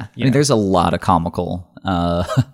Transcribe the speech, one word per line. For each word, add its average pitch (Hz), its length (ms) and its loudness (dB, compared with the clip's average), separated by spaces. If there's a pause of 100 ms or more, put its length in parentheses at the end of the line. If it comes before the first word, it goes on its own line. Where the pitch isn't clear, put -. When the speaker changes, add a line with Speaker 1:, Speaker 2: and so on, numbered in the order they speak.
Speaker 1:
I 104 120 -14
Speaker 2:
you 120 100 -4
Speaker 1:
mean, 135 60 2
Speaker 2:
know. - 40 4
Speaker 1:
there's 143 160 2
a 127 60 2
lot 92 360 2
of 87 80 -4
comical, 90 720 -2 (100)
uh, 87 420 0 (300)